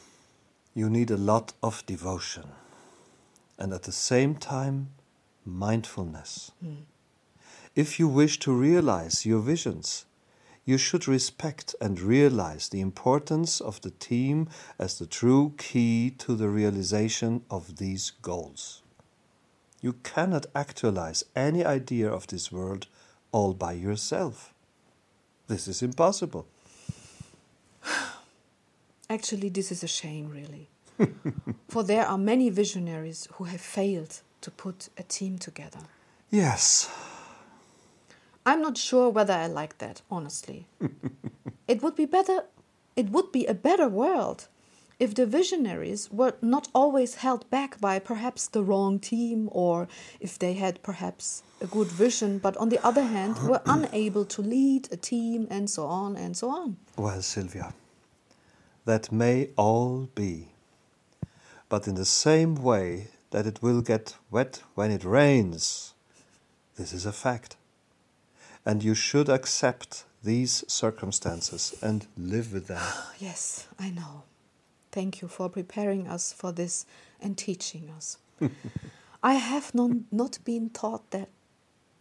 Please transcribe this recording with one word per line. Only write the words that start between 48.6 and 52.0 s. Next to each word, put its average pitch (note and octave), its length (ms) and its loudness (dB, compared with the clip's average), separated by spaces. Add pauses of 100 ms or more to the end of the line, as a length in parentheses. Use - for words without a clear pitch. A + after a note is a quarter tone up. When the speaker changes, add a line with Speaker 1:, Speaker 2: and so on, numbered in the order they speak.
Speaker 2:
wrong G3 340 2
team, A3+ 540 -2
or F3 340 2 (320)
if - 180 -10
they F3+ 180 0
had F#3 280 -4
perhaps F3+ 600 -8 (160)
a F#3+ 60 -6
good G3+ 200 0
vision, G3+ 520 2